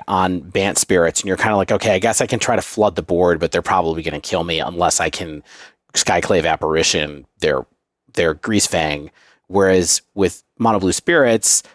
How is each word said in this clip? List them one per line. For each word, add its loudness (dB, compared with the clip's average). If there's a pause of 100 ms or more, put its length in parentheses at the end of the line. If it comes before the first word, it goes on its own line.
on 0
Bant -2
Spirits, 2
and -8
you're 0
kinda 0
like, 0
"Okay, 2
I 2
guess 0
I 0
can -2
try 0
to 0
flood 0
the -4
board, 2
but -2
they're 0
probably 0
gonna -6
kill -4
me -4
unless -2
I 0
can -10 (480)
Skyclave 0
Apparition -2 (140)
their, -2 (480)
their 0
Greasefang." -2 (360)
Whereas 2 (140)
with -2 (160)
Mono 2
Blue 0
Spirits, 2 (120)